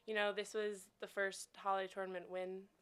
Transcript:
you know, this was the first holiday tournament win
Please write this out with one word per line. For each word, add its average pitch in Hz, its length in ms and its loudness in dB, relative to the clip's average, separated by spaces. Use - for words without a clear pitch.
you 220 80 -2
know, 208 180 4
this 196 220 -2
was 214 320 0
the 196 80 -6
first 196 480 0
holiday 196 380 2
tournament 185 340 -2
win 185 340 -2